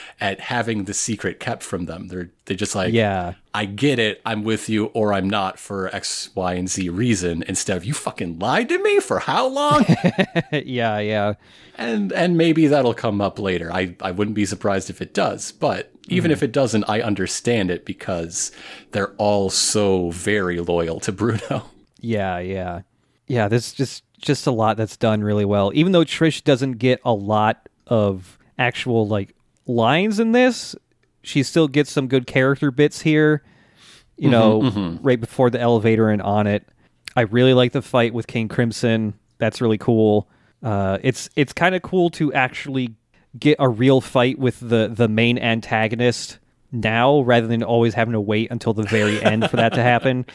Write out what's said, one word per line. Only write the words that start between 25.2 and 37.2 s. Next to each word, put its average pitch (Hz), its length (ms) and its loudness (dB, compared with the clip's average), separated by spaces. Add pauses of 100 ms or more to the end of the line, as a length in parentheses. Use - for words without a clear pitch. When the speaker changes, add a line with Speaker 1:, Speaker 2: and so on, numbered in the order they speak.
Speaker 2:
really 104 220 0
well. 101 280 2
Even 165 180 4
though 170 120 6
Trish - 400 -2
doesn't 135 300 2
get 123 300 0
a 123 100 2
lot 107 540 0 (200)
of 101 500 0 (200)
actual, 120 500 0
like, 101 280 -4 (300)
lines 147 540 2
in 226 120 2
this, 247 440 2 (480)
she 143 200 0
still 160 240 2
gets 139 240 0
some 135 160 -2
good 127 200 0
character 135 440 0
bits 147 300 0
here. 151 420 2 (720)
You - 120 2
know, 110 320 6
Speaker 1:
Mm-hmm, 104 180 0
mm-hmm. 85 280 -4
Speaker 2:
right 123 120 4
before 123 300 0
the 117 120 -2
elevator 113 480 4
and 104 120 0
on 104 240 0
it. 104 220 0 (480)
I 131 60 2